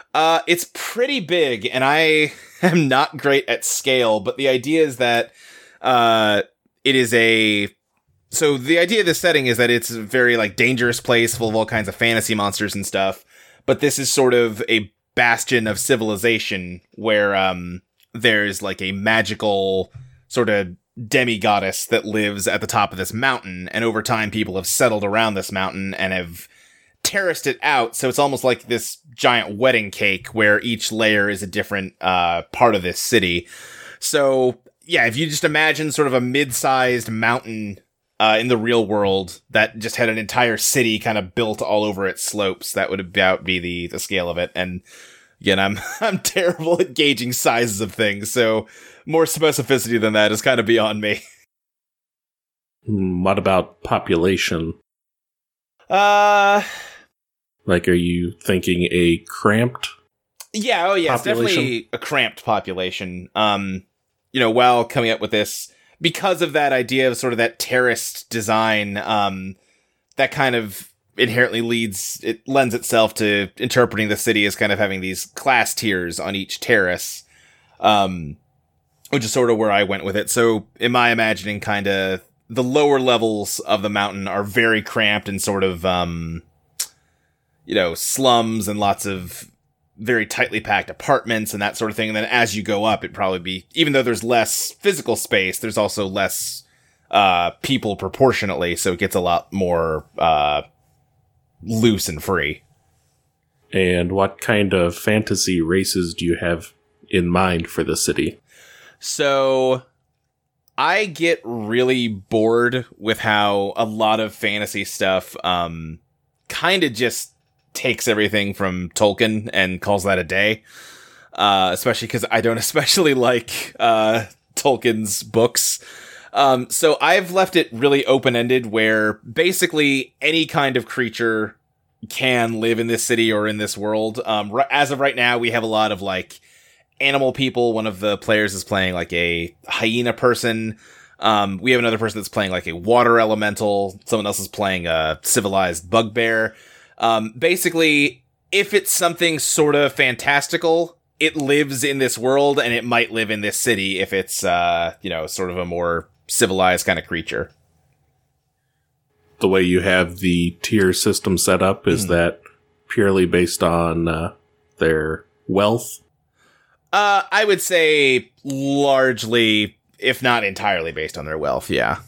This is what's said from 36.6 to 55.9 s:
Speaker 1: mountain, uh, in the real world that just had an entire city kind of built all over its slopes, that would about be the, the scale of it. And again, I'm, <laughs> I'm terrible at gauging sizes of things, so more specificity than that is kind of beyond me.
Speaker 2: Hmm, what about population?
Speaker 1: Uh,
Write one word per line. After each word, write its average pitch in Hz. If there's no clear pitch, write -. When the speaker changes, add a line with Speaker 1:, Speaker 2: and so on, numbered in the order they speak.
Speaker 1:
mountain, 110
uh, 110
in 117
the 123
real 113
world 95
that 110
just 110
had 117
an 110
entire 113
city 113
kind 107
of 92
built 110
all 107
over 98
its -
slopes, 98
that 95
would 95
about 92
be 90
the, 87
the 82
scale 90
of 85
it. 87
And 90
again, 95
I'm, 98
<laughs> -
I'm 202
terrible 170
at 131
gauging 123
sizes 117
of 104
things, 104
so 110
more 160
specificity 131
than 110
that 107
is 107
kind 127
of 110
beyond 107
me. 104
Speaker 2:
Hmm, 95
what 95
about 90
population? 87
Speaker 1:
Uh, 202